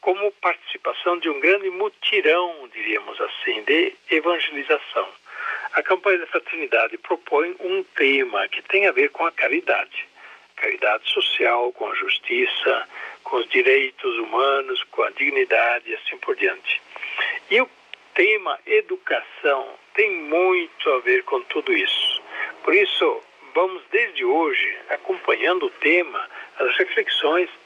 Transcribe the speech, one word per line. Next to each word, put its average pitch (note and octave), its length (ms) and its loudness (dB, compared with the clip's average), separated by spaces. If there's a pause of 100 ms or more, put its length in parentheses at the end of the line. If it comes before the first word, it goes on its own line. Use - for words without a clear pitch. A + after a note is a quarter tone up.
como G3 320 0
participação - 840 -2
de E3 100 -2
um D3 100 -2
grande F#3+ 300 2
mutirão, F3+ 1040 0
diríamos - 480 -6
assim, - 440 -4
de D#3+ 300 2 (160)
evangelização. D#3 1000 0 (640)
A - 80 2
campanha F#3 360 2
da E3 80 -6
fraternidade B2+ 720 -2
propõe E3+ 640 0
um F#3 240 -2 (100)
tema C3+ 540 2
que - 140 -8
tem G3 240 2
a F3 60 4
ver C#3+ 180 4
com - 140 -2
a E3 60 2
caridade. - 800 -2 (480)
Caridade - 540 0
social, A#2+ 600 2
com - 160 -8
a - 60 -6
justiça, - 920 -2 (340)
com - 140 -4
os A#2 120 -2
direitos C3 680 2
humanos, C3 720 0
com - 120 -2
a G#2 80 0
dignidade A#2+ 800 2
e A2 40 -2
assim - 240 -8
por - 180 -2
diante. - 460 -2 (680)
E A3 100 6
o B3+ 80 2 (460)
tema G3 520 2
educação D3 1000 -2 (260)
tem G#3 160 2
muito E3+ 800 0
a C3 100 2
ver B2 240 2
com C3 180 -2
tudo - 300 -2
isso. - 500 0 (420)
Por C#3+ 100 2
isso, F3 480 2 (320)
vamos F3+ 360 0
desde G#3+ 340 -2
hoje D3+ 520 0 (120)
acompanhando F3 800 0
o A#2 40 -2
tema, - 580 0 (300)
as C3 180 0
reflexões F3 720 0 (180)